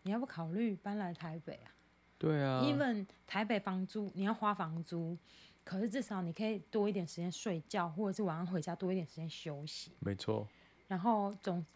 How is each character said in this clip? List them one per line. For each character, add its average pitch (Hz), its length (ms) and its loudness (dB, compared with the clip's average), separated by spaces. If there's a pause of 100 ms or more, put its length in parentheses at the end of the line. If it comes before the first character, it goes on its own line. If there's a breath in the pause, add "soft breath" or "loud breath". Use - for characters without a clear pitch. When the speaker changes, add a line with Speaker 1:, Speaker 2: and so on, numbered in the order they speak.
Speaker 1:
：“你 190 80 -2
要 220 80 2
不 254 80 0
考 165 240 -4
虑 214 240 2
搬 202 240 -4
来 180 160 -2
台 165 300 -6
北 - 100 -8
啊？” - 160 -18 (480)
Speaker 2:
对 156 240 4
啊。 131 220 4
Speaker 1:
Even 262 420 4 (180)
台 208 200 0
北 208 160 2
房 185 260 0
租， 208 300 -4
你 190 80 0
要 214 100 4
花 208 180 2
房 165 300 -2
租， 170 340 -2 (460 loud breath)
可 - 160 -4
是 220 100 2
至 240 140 0
少 196 180 -2
你 170 120 -2
可 208 120 -2
以 214 140 0 (100)
多 208 200 4
一 214 40 2
点 185 140 0
时 - 80 -8
间 170 160 -2
睡 170 380 -2
觉， 175 200 0
或 190 220 0
者 185 60 -2
是 214 80 0
晚 165 120 2
上 170 80 -2
回 180 160 0
家 170 140 -2
多 180 160 -2
一 190 60 2
点 175 100 0
时 - 80 -14
间 160 160 -6
休 147 340 -8
息。 - 360 -10
Speaker 2:
没 98 160 0
错。 107 320 0 (400 soft breath)
Speaker 1:
然 190 100 0
后 202 420 2
总 175 240 -2 (120)